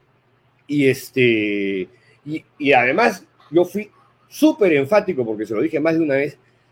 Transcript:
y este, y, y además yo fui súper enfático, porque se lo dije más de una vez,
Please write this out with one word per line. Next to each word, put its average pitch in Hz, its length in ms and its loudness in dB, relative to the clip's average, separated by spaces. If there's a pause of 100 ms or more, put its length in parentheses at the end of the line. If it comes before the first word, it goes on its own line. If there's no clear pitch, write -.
(680)
y 143 200 2
este, 104 1000 0 (380)
y, 151 180 -10 (140)
y 139 160 0
además 165 520 0 (260)
yo 170 140 2
fui 208 240 -8 (380)
súper 214 460 2
enfático, 143 520 0
porque 107 200 -6
se 110 80 -8
lo 107 80 -2
dije 156 180 -2
más 160 180 0
de 165 60 0
una 143 120 -2
vez, 143 220 -4 (340)